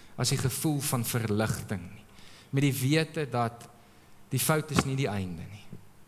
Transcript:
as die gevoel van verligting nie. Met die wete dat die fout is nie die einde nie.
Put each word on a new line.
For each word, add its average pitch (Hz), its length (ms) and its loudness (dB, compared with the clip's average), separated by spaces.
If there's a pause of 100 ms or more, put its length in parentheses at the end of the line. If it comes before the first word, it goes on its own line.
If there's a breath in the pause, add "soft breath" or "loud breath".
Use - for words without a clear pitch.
(180 loud breath)
as 123 120 2
die 139 80 2
gevoel 143 420 0
van 123 260 0
verligting 107 760 0
nie. 92 220 -14 (460 loud breath)
Met 135 120 2
die 139 120 6
wete 147 560 2
dat 120 400 -2 (600 loud breath)
die 135 100 0
fout 151 320 2
is - 140 4
nie 131 100 -2
die 135 140 0
einde 92 340 -4
nie. 101 220 -14 (420)